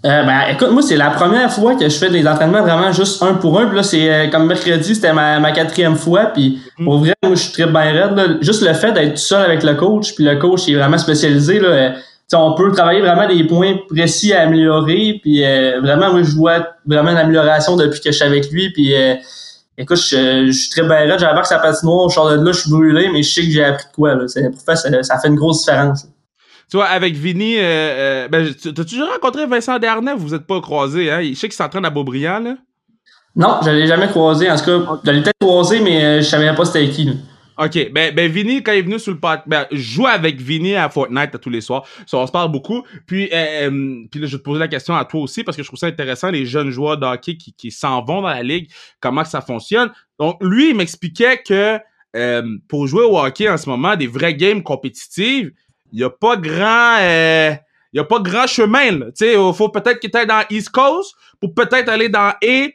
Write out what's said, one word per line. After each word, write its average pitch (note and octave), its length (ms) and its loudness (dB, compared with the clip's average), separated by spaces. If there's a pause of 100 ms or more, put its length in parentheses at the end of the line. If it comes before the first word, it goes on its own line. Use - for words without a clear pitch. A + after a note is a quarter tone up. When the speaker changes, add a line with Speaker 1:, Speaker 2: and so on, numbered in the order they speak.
Speaker 1:
Euh, C#3+ 180 4
ben, C3+ 180 2 (100)
écoute, F#3 180 0
moi, C4 140 4
c'est F3+ 140 2
la C#3+ 120 2
première F#3 420 2
fois A3 240 2
que D#3 140 0
je D3+ 80 -2
fais F3+ 140 0
des E3 160 2
entraînements D#3+ 340 2
vraiment F3 300 2
juste F#3 320 0
un F#3+ 100 2
pour F3 260 2
un. A#3 60 4
Puis G3 120 -2
là, G3+ 40 2
c'est, D#3+ 320 2
euh, D#3 160 2
comme D#3+ 160 2
mercredi, F3 480 0
c'était F#3 200 2
ma, D3+ 260 2
ma D3+ 120 2
quatrième D#3+ 440 0
fois. F3+ 320 2
Puis C3+ 340 0 (160)
Speaker 2:
Mhm. E3 80 -4
Speaker 1:
pour D3 140 2
vrai, D#3 140 2 (100)
moi, F#3 100 4
je F3 80 2
suis - 120 -8
très E3 120 0
bien D#3+ 160 2 (100)
raide, G3 240 2
là. G3 80 2 (180)
Juste G#3 200 0
le E3+ 140 4
fait A3+ 160 0
d'être D3+ 240 0
tout - 60 -8
seul G3 220 2
avec E3 200 2
le D3+ 100 2
coach, G3+ 400 0
puis D#3 100 0
le C#3+ 120 4
coach, F3+ 320 0
il D3 80 2
est - 20 2
vraiment D3 220 2
spécialisé, D3+ 600 2
là. G3 100 2
Euh, C3+ 200 4
tu B2+ 80 -8 (300)
sais, - 80 0
on D#3+ 180 4
peut F#3 180 2
travailler F#3 300 2
vraiment F#3 260 2
des E3+ 180 2
points F#3 320 2 (120)
précis E3+ 440 0
à F3+ 100 4
améliorer. D#3+ 800 2
Puis, D3 200 2
euh, C3 380 2
vraiment, D3+ 300 2
moi, F3+ 100 4
je D3+ 140 0
vois E3 320 2 (180)
vraiment D3+ 240 2
une E3+ 80 2
amélioration D#3+ 580 2
depuis D3 240 2
que D3 120 -2
je C#3+ 60 0
suis D3 80 2
avec C#3+ 260 0
lui. F#3 220 -2
Puis, C#3 200 2
euh, C3 220 2 (600)
écoute, C#3 220 -2
je, C3 480 2
je C3 60 4
suis C3 180 -2
très E3 140 -2
bien D#3+ 140 4
raide. D#3 220 2
J'embarque E3+ 280 2
sa F3 100 2
patinoire, E3 520 2
je - 60 -2
sors D#3 140 4
de D3+ 60 4
là, D#3 160 2
je F3 80 -2
suis - 100 -4
brûlé, D#3+ 420 4
mais D3+ 120 0
je - 100 -2
sais F3 80 -2
que E3+ 80 0
j'ai D3+ 140 2
appris C#3 220 0
de - 100 -20
quoi, D3 180 2
là. B2+ 140 -2
C'est, B2+ 240 -2
pour - 100 -16
faire, E3 160 0
ça, D3+ 240 0
ça C3 160 -2
fait D#3 120 0
une D3 60 6
grosse D#3 300 0
différence. C#3 400 0 (640)
Speaker 2:
Tu F#3 100 -4
vois, G3+ 100 2
avec F3+ 280 0
Vinny, F#3 440 -2
euh, - 20 0
euh, C#3 680 -2
ben, D#3+ 200 0 (120)
tu, D#3 140 -10
t'as-tu E3 220 -8
déjà C4+ 100 -2
rencontré D#4+ 400 -4
Vincent B3 320 -4
Dernay ? A#3 380 -2
Vous E3 140 -8
vous D3+ 40 -6
êtes D#3 140 -8
pas F#3+ 140 -4
croisés, D3 500 -2
hein ? E3 100 -2
Je C#3 140 -4
sais A3 120 -6
qu'il G#3+ 80 -10
s'entraîne F3+ 300 -6
à D#3+ 60 -2
Beaubriand, C#3+ 480 -4
là. A#3 160 -8 (800)
Speaker 1:
Non, G3+ 280 2
je D#3 60 2
l'ai D3+ 160 2
jamais F3 220 2
croisé. E3 420 2
En D#3+ 80 2
tout - 80 -4
cas, E3+ 280 0 (120)
je D3 60 2
l'ai D3 100 2
peut-être G3+ 180 0
croisé, F3+ 400 2
mais, E3+ 240 2
euh, D3+ 200 2
je D3 40 -2
savais D3+ 280 2
pas E3+ 100 0
c'était D3+ 240 0
qui, C#3+ 140 -4
là. C3+ 80 0 (480)
Speaker 2:
OK, D#3 340 -4
ben, D3+ 220 -2
ben E3 160 0
Vinny, G#3+ 320 -2
quand A3 80 -2
il G3+ 80 2
est - 20 0
venu F#3+ 160 -4
sur G#3+ 160 -8
le D3+ 60 -10
pod-, D#3 260 -4
ben, D3+ 260 -2
je D3+ 60 -6
joue C3+ 300 -2
avec D#3+ 340 -2
Vinny D#3+ 340 -4
à E3 140 -2
Fortnite C#3 460 -4
à - 20 -14
tous B2+ 140 -10
les A#2 100 -4
soirs. C3 220 -8 (240)
So, C#3 100 -4
on B2+ 80 -2
se C3 60 -12
parle F3 200 -2
beaucoup. G#3 300 -6 (240)
Puis, F#3+ 260 -6
euh, D#3 380 -4
euh, - 0 - (400)
puis D3 100 -14
là, D3+ 60 -8
je C#3 100 -8
vais C3+ 40 -12
te - 40 -18
poser D3 160 -6
la D#3+ 80 -4
question D#3+ 280 -6
à C#3+ 100 -2
toi D#3 160 -8
aussi D3 220 -10
parce F3+ 120 -8
que D3 60 -12
je C#3 80 -12
trouve C3 100 -18
ça E3+ 60 -6
intéressant, D#3+ 460 -6
les C#3 160 -4
jeunes C#3 240 -4
joueurs D3 260 -4
de C3+ 80 -6
hockey B2+ 320 -6
qui, B2 160 -20
qui - 160 -16
s'en C3 340 -6
vont E3+ 200 -6
dans F#3 60 -4
la C3 120 -6
ligue, D3+ 300 -8 (280)
comment C3+ 220 -4
que D#3+ 80 -6
ça C#3 120 -8
fonctionne. G#3 500 -4 (280)
Donc, E3 220 -4
lui, A3+ 300 2
il B3+ 40 0
m'expliquait G#3+ 720 -2
que, G3+ 300 0 (380)
euh, A#2+ 260 -2 (260)
pour C#3+ 200 -4
jouer E3+ 160 2
au G#3+ 160 4
hockey C#3 280 -2
en F#3 100 0
ce D#3 120 -8
moment, C#3 260 -2
des C#3+ 120 -4
vraies D3+ 260 -4
games F#3 300 -2
compétitives, F3+ 880 -6 (420)
il A2 60 -10
y B2 40 -2
a B2+ 60 -2
pas A#3 260 -2
grand, G#3+ 640 0
euh, D#3+ 520 2 (420)
il B2+ 40 -4
y - 40 -2
a - 20 -4
pas A3 160 0
grand G#3 280 -2
chemin, B3 440 2
là. C#3 140 -4 (120)
Tu A3 100 0
sais, A#3 80 4
il F#3+ 180 2
faut G3+ 160 -2
peut-être A#3 300 -2
qu'il G#3+ 180 -10
aille A#3 100 0
dans A3 220 0
East G#3 200 -8
Coast D4 440 0 (260)
pour E3+ 140 -8
peut-être A#3 340 0
aller A3 220 -2
dans G3+ 240 0 (100)
A C4 320 0